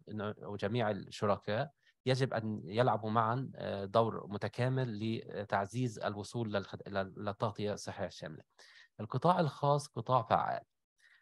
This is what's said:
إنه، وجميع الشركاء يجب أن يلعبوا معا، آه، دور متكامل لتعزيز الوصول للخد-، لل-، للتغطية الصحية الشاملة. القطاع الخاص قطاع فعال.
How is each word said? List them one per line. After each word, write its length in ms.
إنه، 320
وجميع 500
الشركاء 800
يجب 280
أن 320
يلعبوا 440
معا، 460
آه، 300
دور 420
متكامل 920
لتعزيز 580
الوصول 540
للخد-، 340
لل-، 300
للتغطية 560
الصحية 320
الشاملة. 380
القطاع 400
الخاص 480
قطاع 340
فعال. 400